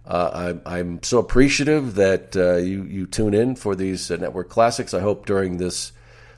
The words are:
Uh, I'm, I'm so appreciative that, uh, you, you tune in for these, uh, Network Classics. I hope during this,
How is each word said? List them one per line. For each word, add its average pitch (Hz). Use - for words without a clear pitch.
Uh, 87
I'm, 87
I'm 87
so 123
appreciative 139
that, 95
uh, 90
you, 95
you 92
tune 107
in 123
for 101
these, 95
uh, 87
Network 87
Classics. 117
I 90
hope 101
during 95
this, 90